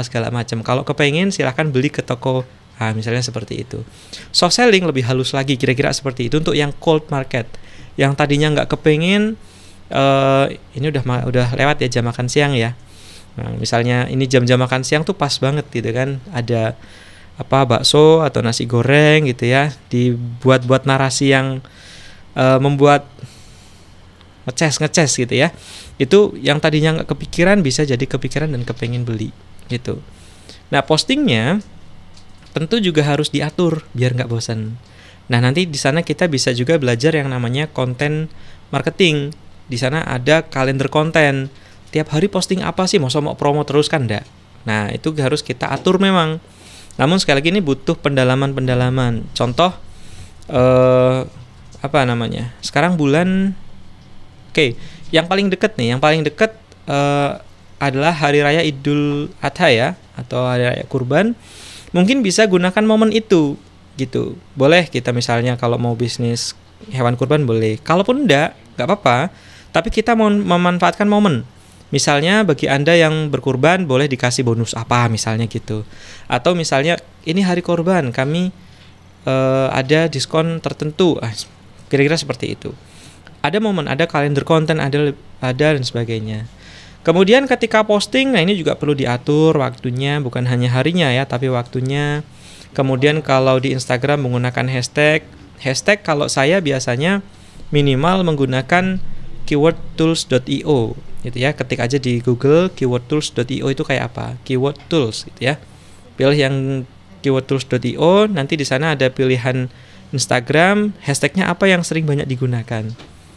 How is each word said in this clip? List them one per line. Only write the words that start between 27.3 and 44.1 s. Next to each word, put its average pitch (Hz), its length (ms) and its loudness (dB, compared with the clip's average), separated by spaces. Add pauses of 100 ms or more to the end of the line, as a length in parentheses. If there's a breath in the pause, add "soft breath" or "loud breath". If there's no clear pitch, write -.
bisa 151 240 0
jadi 135 180 0
kepikiran 139 540 -4
dan 123 80 -4
kepengen 123 400 -4
beli 110 320 -6 (320)
gitu. 120 320 -6 (720 loud breath)
Nah, 143 80 0
postingnya 156 800 0 (960)
tentu 160 240 -2
juga 160 240 2
harus 147 260 0
diatur 156 540 -2 (100)
biar 127 220 0
nggak 117 160 -4
bosan. 113 480 -6 (500 loud breath)
Nah, 120 140 4
nanti 160 260 2
di 143 80 -8
sana 147 240 0
kita 170 240 -2
bisa 135 300 0
juga 143 260 2
belajar 127 320 2
yang 139 160 0
namanya 127 400 -2
konten 147 640 -4 (420 loud breath)
marketing. 151 640 0 (340)
Di 123 80 -6
sana 135 240 -2
ada 139 400 0
kalender 135 480 -2
konten. 147 640 0 (400 loud breath)
Tiap 156 160 -2
hari 156 160 0
posting 185 400 -2
apa 180 240 -2
sih? 208 80 2
Masa 147 240 0
mau 147 160 -4
promo 147 240 0
terus 147 240 2
kan 131 240 -2
nggak? 104 160 -6 (400)